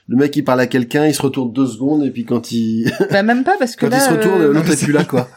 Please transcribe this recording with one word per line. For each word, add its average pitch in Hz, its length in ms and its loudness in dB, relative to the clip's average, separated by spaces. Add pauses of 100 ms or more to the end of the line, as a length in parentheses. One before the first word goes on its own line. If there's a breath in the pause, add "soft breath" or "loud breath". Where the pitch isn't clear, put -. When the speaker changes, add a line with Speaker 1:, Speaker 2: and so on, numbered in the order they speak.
Speaker 1:
le 117 100 -4
mec, 147 180 2
il 147 80 0
parle 127 160 2
à 123 80 2
quelqu'un, 131 400 0
il 147 80 2
se - 60 -6
retourne 135 320 -4
deux 131 140 0
secondes, 135 360 -2
et 127 80 -2
puis 117 140 -8
quand 117 260 -4
il 113 400 0 (100)
<laughs> - 80 0
Speaker 2:
Bah, 202 140 2
même 240 200 2
pas, 359 140 2
parce 247 180 -4
que - 100 -2
Speaker 1:
quand 226 60 0
Speaker 2:
là, 254 60 2
Speaker 1:
il 277 40 2
se 269 120 2
retourne, 196 280 2
Speaker 2:
euh, 147 120 4
Speaker 1:
l'autre 156 180 2
est - 120 0
plus 147 100 0
là, 147 120 2
quoi. - 320 -2